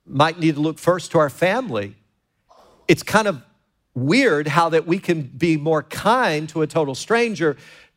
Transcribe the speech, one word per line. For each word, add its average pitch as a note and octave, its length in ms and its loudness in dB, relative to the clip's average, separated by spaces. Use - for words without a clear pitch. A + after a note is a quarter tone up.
might D#3+ 320 0
need D#3+ 160 2
to C#3 80 -4
look D#3 160 -2
first F3 320 -2
to E3 80 2
our D3+ 100 4
family. D#3+ 680 -4
It's - 160 2
kind G#3 260 0
of D3+ 140 -4
weird D3+ 540 2
how E3 220 2
that D#3+ 160 2
we F3+ 120 0
can F3 220 -2
be D3+ 380 -2
more D3+ 240 0
kind F#3+ 640 0
to D#3+ 140 -2
a D3+ 40 2
total D3 280 -2
stranger G3+ 640 0